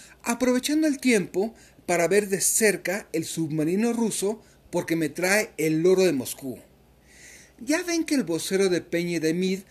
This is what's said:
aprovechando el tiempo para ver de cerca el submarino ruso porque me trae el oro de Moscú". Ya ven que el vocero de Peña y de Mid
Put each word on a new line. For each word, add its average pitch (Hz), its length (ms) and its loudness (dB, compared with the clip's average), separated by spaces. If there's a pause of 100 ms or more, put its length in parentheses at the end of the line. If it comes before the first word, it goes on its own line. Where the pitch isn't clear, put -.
(220)
aprovechando 254 640 0
el 277 120 0
tiempo 214 560 0 (300)
para 170 240 2
ver 196 220 2
de 185 100 -2
cerca 196 720 0
el 160 140 -4
submarino 165 680 -2
ruso 226 480 -2 (300)
porque 175 260 -2
me 156 140 -2
trae 196 480 0
el 156 260 2
oro 185 200 6
de 165 100 4
Moscú". 123 440 -8 (1000)
Ya 294 220 -2
ven 339 220 -2
que 311 100 -2
el 247 100 2
vocero 185 460 0
de 170 100 0
Peña 175 360 -2
y - 20 -4
de 160 160 0
Mid 185 240 0 (120)